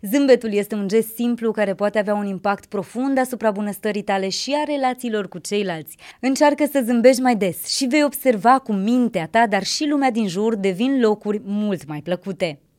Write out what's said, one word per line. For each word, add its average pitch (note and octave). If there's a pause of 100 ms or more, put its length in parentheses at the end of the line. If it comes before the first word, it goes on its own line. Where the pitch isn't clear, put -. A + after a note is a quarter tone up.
Zâmbetul A#3+
este G3+
un G3+
gest A3
simplu A#3
care G3+
poate G#3
avea G#3
un G#3
impact G3
profund B3+
asupra B3+
bunăstării G#3
tale G3
și B3+
a -
relațiilor B3+
cu -
ceilalți. F3+ (240)
Încearcă D4
să C#4
zâmbești B3
mai B3
des F#3
și -
vei D4
observa A#3+
cum G#3
mintea A3
ta, A3+
dar G3
și -
lumea C#4
din A3
jur, G#3
devin G3+
locuri G#3+
mult G3+
mai D3+
plăcute. F3 (200)